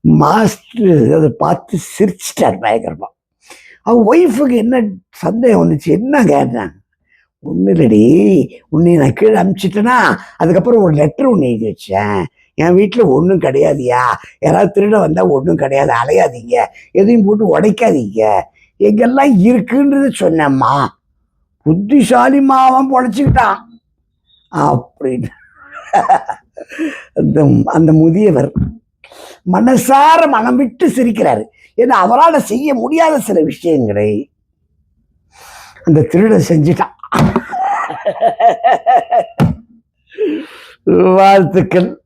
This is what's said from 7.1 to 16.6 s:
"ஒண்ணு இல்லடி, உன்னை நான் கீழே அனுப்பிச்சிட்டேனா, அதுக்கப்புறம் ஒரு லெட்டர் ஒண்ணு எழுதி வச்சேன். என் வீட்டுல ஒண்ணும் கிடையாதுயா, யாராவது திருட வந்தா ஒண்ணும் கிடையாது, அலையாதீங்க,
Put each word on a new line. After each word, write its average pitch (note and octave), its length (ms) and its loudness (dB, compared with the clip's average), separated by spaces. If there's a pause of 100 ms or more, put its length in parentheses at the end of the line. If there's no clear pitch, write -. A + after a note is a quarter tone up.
"ஒண்ணு F#3 240 -2
இல்லடி, D#3 800 2 (220)
உன்னை E3+ 280 2
நான் C#3 160 2
கீழே G#3+ 280 2
அனுப்பிச்சிட்டேனா, G3 760 -2 (200)
அதுக்கப்புறம் G3 460 2
ஒரு E3+ 120 2
லெட்டர் D#3 340 0
ஒண்ணு G3 140 2
எழுதி A2+ 240 -2
வச்சேன். G2 580 -4 (300)
என் E3+ 200 0
வீட்டுல G#3 300 2
ஒண்ணும் E3 360 0
கிடையாதுயா, C3+ 600 0 (380)
யாராவது F#3 420 0
திருட G#3 180 2
வந்தா E3+ 260 0
ஒண்ணும் D#3+ 320 0
கிடையாது, C3+ 360 -2
அலையாதீங்க, A#2+ 760 -2 (240)